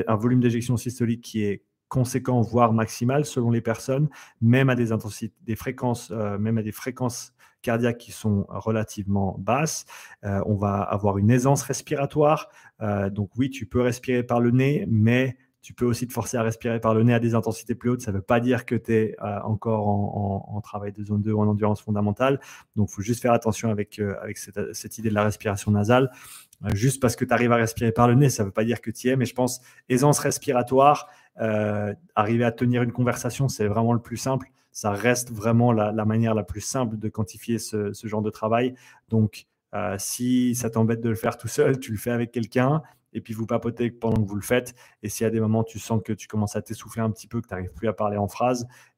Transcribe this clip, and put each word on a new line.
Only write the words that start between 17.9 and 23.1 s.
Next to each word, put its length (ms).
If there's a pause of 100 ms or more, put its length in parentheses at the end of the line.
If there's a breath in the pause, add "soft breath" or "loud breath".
hautes. 120
Ça 100
veut 80
pas 180
dire 280
que 80
t'es, 480
euh, 220
encore 440
en, 640
en, 60
en 40
travail 320
de 100
zone 200
deux 100
ou 80
en 60
endurance 340
fondamentale. 580 (380 loud breath)
Donc, 140
faut 100
juste 220